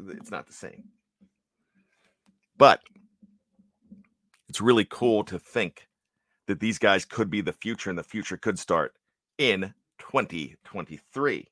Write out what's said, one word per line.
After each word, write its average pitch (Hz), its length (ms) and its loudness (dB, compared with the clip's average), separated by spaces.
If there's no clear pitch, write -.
it's - 240 -18
not - 160 -12
the - 60 -20
same. - 320 -18
But 139 260 8
it's - 140 -8
really 113 240 6
cool 110 400 0
to 90 120 -10
think - 520 -6
that 98 140 -4
these 110 180 -2
guys 98 240 4
could 107 260 -4
be 104 120 -2
the 80 100 -4
future, - 380 -10
and 87 100 -6
the 80 40 -10
future - 340 -10
could 98 200 -4
start 80 380 -2
in 98 360 0
twenty 85 680 -6
twenty-three. 98 880 -8